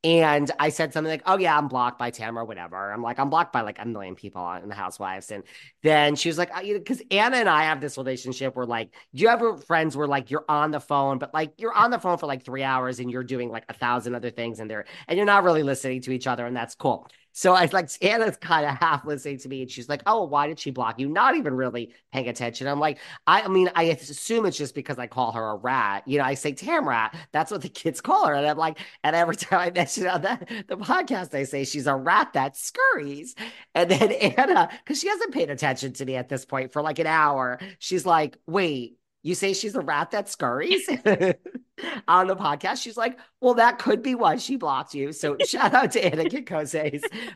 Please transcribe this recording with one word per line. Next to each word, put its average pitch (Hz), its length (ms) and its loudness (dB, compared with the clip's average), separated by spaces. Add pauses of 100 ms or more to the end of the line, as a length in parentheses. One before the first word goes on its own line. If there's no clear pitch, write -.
And 156 460 6 (100)
I 151 80 2
said 151 240 -2
something 156 180 -4
like, 156 140 -6
"Oh, 190 140 4
yeah, 165 180 4
I'm 151 100 2
blocked 123 320 -2
by 120 120 -4
Tamara," 113 340 -8
whatever. 98 480 -10
I'm 113 100 -8
like, 117 160 -4
"I'm 139 120 0
blocked 165 240 0
by, 123 80 0
like, 107 180 -8
a 107 60 -10
million 101 280 -8
people 92 280 -12
on, 87 200 -8
in 98 60 -14
the 104 60 -12
Housewives." 95 560 -10
And 101 120 -12 (400)
then 147 320 6
she 143 140 -2
was 160 80 -2
like, 175 180 -2
"Uh, 180 60 -8
you 202 140 -4
know," 202 100 -2
'cause 254 160 -4 (100)
Anna 226 280 2
and 220 100 2
I 156 160 6
have 156 160 0
this 139 160 -8
relationship 127 580 -6
where, 127 120 -4
like, 113 240 -6 (240)
do 131 80 -6
you 220 60 8
ever 226 280 2
friends 156 400 0
where, 147 100 -2
like, 135 240 -2
you're 147 160 -4
on 151 260 2
the 147 80 -4
phone, 139 380 0
but, 143 140 -8
like, 156 260 -4
you're 226 140 -4
on 233 180 6
the 240 80 0
phone 175 200 0
for, 160 80 -6
like, 135 180 -4
three 135 180 -6
hours 127 380 -2
and 123 100 -6
you're 127 140 -6
doing, 123 260 -4
like, 113 200 -10
a 113 40 -12
thousand 123 400 -2
other 120 160 -6
things 117 300 -8
and 110 100 -10
they're, 104 140 -8 (240)
and 170 80 -2
you're 202 100 2
not 202 160 6
really 165 200 4
listening 131 400 -2
to 131 100 -6
each 127 140 -6
other, 120 180 -2
and 123 100 -6
that's 117 200 -6
cool. - 340 -2 (280)
So 185 160 6
I, 180 200 6
like, 185 180 0 (100)
Anna's 220 360 2
kinda 156 340 0 (100)
half 156 240 2
listening 143 340 -8
to 131 100 -16
me, 131 140 -8
and 123 60 -8
she's 123 200 -12
like, 147 180 -4
"Oh, 220 160 4
why 147 240 0
did 156 140 -6
she 147 100 -8
block 120 300 -4
you?" 135 80 -2
Not 214 260 4
even 208 180 -2
really 120 400 -4 (200)
paying 131 160 -4
attention. 120 400 -6
I'm 143 100 -2
like, 151 220 0 (260)
I, 185 160 6
I 208 60 -4
mean, 185 260 4
I 170 100 4
assume 165 640 -2
it's 165 100 -2
just 143 160 -6
because 131 280 -8
I 120 80 -10
call 120 240 -2
her 113 180 -4
a 104 60 -4
rat. 107 500 0
You 139 120 2
know, 139 60 2
I 135 100 -2
say, 147 180 -4
"Tam 254 360 -2
rat." 113 280 0 (160)
That's 156 180 0
what 190 120 -6
the 185 60 -8
kids - 320 -6
call 381 280 2
her. 151 60 2
And 143 120 0
I'm 151 100 2
like, 160 220 -2 (240)
and 156 140 2
every 170 200 4
<laughs> - 80 -10
time 190 140 2
I 180 140 0
mention 180 340 -2
on 180 160 0
that, 196 260 -4 (200)
the 190 80 -6
podcast, 247 580 -2
I 139 80 -2
say, 139 220 -4
"She's 139 240 -4
a 139 80 2
rat 139 380 2
that 139 220 -2
scurries." 156 800 -2 (400)
And 175 160 4
then 208 220 4
<laughs> - 260 0
Anna, 254 320 4 (160)
'cause 285 140 -4
she 349 80 -2
hasn't 392 260 -2
paid 170 160 0
attention 135 440 -4
to 143 100 -8
me 131 100 -4
at 127 140 -6
this 131 160 -6
point 131 280 -6
for, 147 100 -2
like, 156 180 -2
an 160 80 0
hour, 143 500 4 (220)
she's 180 260 -2
like, 160 400 4
"Wait, 160 500 -2 (280)
you 165 100 -2
say 196 200 0
she's 202 200 -4
a 254 60 -2
rat 151 320 -2
that 208 160 -4
scurries 160 600 -2
<laughs> 247 1200 -2
on 180 180 6
the 190 100 0
podcast?" 185 460 -2
She's 233 140 -12
like, 247 220 -2 (220)
"Well, 247 140 4
that 233 240 6
could 226 240 2
be 262 120 0
why 202 220 4
she - 200 -6
blocked 151 380 -4
you." 143 180 -4
So 147 260 -2
<laughs> 554 80 2
shout 254 280 2
out - 180 4
to 220 120 2
Anna 156 200 2
Kikoses. 151 800 -4 (340)